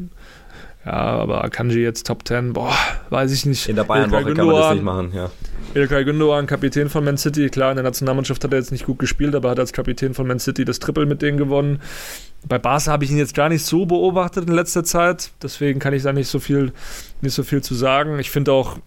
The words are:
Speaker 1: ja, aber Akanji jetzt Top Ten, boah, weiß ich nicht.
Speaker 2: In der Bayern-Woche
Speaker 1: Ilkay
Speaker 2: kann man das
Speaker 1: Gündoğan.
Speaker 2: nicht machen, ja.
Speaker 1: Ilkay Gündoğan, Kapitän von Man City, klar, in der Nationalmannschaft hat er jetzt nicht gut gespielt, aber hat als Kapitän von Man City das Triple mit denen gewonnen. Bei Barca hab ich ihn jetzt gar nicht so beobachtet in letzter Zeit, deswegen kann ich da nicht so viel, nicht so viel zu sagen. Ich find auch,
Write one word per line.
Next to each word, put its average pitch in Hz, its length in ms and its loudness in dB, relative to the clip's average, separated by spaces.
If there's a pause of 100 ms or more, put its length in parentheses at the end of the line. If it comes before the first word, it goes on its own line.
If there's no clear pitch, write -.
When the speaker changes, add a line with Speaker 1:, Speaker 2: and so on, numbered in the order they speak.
(840)
Speaker 1:
ja, - 80 -6
aber 113 500 -2
Akanji 117 380 -2
jetzt 117 260 -2
Top 120 160 -6
Ten, 123 300 -2
boah, - 200 -2 (360)
weiß 131 240 0
ich 135 120 -2
nicht. 143 220 0
Speaker 2:
In 104 80 0
der 104 80 2
Bayern-Woche 107 380 2
Speaker 1:
Ilkay 143 120 0
Speaker 2:
kann - 140 4
man 156 80 6
das 156 100 6
Speaker 1:
Gündoğan. 156 80 4
Speaker 2:
nicht - 100 0
machen, 92 300 -2
ja. 90 160 -4 (440)
Speaker 1:
Ilkay 139 300 2
Gündoğan, 147 440 2
Kapitän 143 420 0
von 151 140 0
Man 143 140 2
City, 147 320 2
klar, 131 220 2
in 135 40 0
der 131 80 -2
Nationalmannschaft 131 600 0
hat 131 80 0
er 135 80 4
jetzt 123 120 -4
nicht 135 140 -6
gut 131 120 -2
gespielt, 143 380 0
aber 127 140 0
hat 123 100 0
als 127 140 -2
Kapitän 131 400 -2
von 131 120 -2
Man 127 140 -2
City 131 260 -2
das 123 140 -2
Triple 147 260 0
mit 143 160 0
denen 147 160 0
gewonnen. 143 440 0 (680)
Bei 127 100 0
Barca 143 340 2
hab 147 120 2
ich 135 80 0
ihn 147 80 4
jetzt 143 160 0
gar 151 140 4
nicht 160 140 0
so 175 220 2
beobachtet 175 640 2
in 170 60 4
letzter 170 280 0
Zeit, 175 480 0 (120)
deswegen 139 360 -2
kann 139 140 0
ich 135 80 0
da 139 100 0
nicht 139 160 0
so 143 120 -2
viel, 139 340 0 (480)
nicht 135 140 -2
so 143 80 0
viel 139 180 0
zu 131 140 -6
sagen. 135 420 2
Ich 135 140 -6
find 143 180 2
auch, 135 380 2